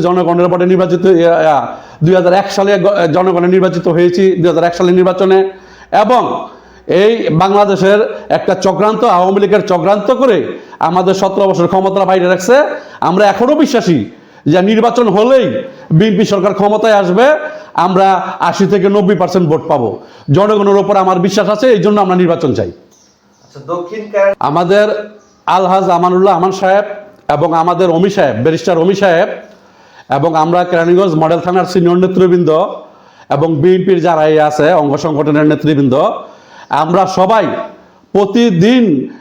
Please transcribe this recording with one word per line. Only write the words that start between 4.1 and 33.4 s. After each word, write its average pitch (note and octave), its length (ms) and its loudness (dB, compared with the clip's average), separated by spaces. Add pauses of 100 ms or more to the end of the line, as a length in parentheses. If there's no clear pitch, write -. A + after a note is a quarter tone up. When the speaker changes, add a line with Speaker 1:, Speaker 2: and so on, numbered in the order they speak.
Speaker 1:
দুই E3+ 120 0
হাজার E3 180 0
এক E3+ 80 -6
সালের F3+ 220 2
নির্বাচনে, F#3 380 2 (680)
এবং A#3 180 2 (680)
এই G3+ 400 0
বাংলাদেশের G3 840 0 (140)
একটা E3+ 260 -2
চক্রান্ত, G3 480 -2
আওয়ামী G3 360 2
লীগের G3+ 280 0
চক্রান্ত F#3+ 440 0
করে A3+ 480 0 (200)
আমাদের F3+ 340 0
সতেরো F#3+ 340 0
বছর E3+ 200 0
ক্ষমতা F#3+ 380 0
বাইরে F3+ 220 0
রাখছে। A3+ 360 2 (380)
আমরা F#3 240 0
এখনো A#3 300 0
বিশ্বাসী F#3+ 500 0 (400)
যে F3 160 2
নির্বাচন A3+ 460 0
হলেই A3 560 0 (280)
বিএনপি G3 340 2
সরকার G3 280 -2
ক্ষমতায় G#3+ 400 0
আসবে, G3+ 440 2 (360)
আমরা F#3 540 0 (120)
আশি F3 280 0
থেকে G3 220 0
নব্বই G3+ 260 0
পার্সেন্ট F3 340 0
ভোট D#3+ 180 -2
পাবো। A#2 320 -2 (320)
জনগণের G3+ 440 2
ওপর G3 220 0
আমার F#3 220 0
বিশ্বাস G3 300 -2
আছে, G#3+ 180 0
এই A3+ 120 4
জন্য G#3 220 0
আমরা F3+ 140 0
নির্বাচন E3 380 0
চাই। G2 140 -4
Speaker 2:
আচ্ছা, - 1000 -20
দক্ষিণ G3+ 440 -10
কেরানী G3 280 0
Speaker 1:
আমাদের F3+ 680 0 (360)
আলহাজ F#3 440 0
আমানুল্লাহ F3+ 460 2
আমান F#3 160 -2
সাহেব G3 320 0 (440)
এবং D3+ 260 -2
আমাদের E3+ 360 0
অমি E3+ 200 0
সাহেব, D3+ 260 0
ব্যারিস্টার D#3+ 420 -2
অমি F3 160 0
সাহেব F#3+ 360 0 (800)
এবং D3 260 -2
আমরা E3+ 280 0
কেরানীগঞ্জ F3 520 0
মডেল D#3+ 240 0
থানার F3+ 260 -2
সিনিয়র F3 320 0
নেতৃবৃন্দ F3+ 680 2 (640)
এবং D#3 260 -2